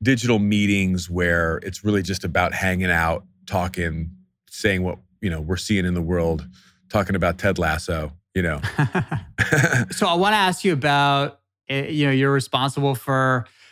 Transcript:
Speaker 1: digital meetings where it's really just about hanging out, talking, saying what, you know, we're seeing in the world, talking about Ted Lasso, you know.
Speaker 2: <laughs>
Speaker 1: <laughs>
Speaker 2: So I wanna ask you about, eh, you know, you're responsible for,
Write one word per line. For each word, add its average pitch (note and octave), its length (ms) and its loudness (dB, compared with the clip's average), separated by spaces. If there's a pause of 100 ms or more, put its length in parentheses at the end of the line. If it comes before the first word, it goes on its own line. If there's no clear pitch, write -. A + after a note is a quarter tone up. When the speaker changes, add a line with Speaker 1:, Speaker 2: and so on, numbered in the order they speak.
Speaker 1:
digital A#2 380 2
meetings G2+ 680 2
where F2 500 0
it's - 260 -10
really G#2 180 2
just F2 220 -6
about F2+ 280 0
hanging F#2 380 0
out, E2 340 0 (220)
talking, E2+ 640 -4 (400)
saying F#2+ 320 -2
what, F2+ 160 -4 (220)
you G2+ 100 -2
know, D#2+ 100 -4
we're D#2 160 -4
seeing G2 280 -2
in F2+ 100 0
the F2 80 -2
world, E2 460 -2 (400)
talking G2+ 260 -2
about F2 240 0
Ted F#2+ 200 0
Lasso, D#2 540 -2 (220)
you F#2 80 0
know. D#2 180 -2 (160)
Speaker 2:
<laughs> D3 240 0 (460)
Speaker 1:
<laughs> C3 440 2
Speaker 2:
So - 160 0
I E3+ 80 2
wanna G3 220 2
ask F#3 280 0
you F#3+ 80 4
about, C#3+ 680 2 (280)
eh, C#3 200 -4
you D3+ 180 0
know, C#3 60 2
you're C3+ 200 4
responsible C3+ 640 0
for, C3 520 0 (260)